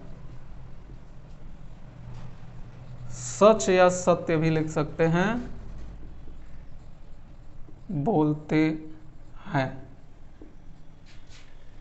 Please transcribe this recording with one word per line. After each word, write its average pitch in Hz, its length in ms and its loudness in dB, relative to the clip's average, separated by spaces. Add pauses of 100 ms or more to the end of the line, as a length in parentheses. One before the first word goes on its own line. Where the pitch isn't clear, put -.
(3000)
सच - 580 6
या 185 200 10
सत्य 175 480 4
भी 160 120 6
लिख 156 200 4
सकते 156 380 2
हैं, 175 220 6 (2750)
बोलते 151 580 4 (840)
हैं। 135 220 2 (2000)